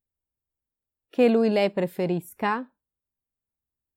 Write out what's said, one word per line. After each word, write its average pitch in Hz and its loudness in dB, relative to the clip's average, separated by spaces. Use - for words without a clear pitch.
Che 247 2
lui, 226 2
lei 202 0
preferisca. 185 -6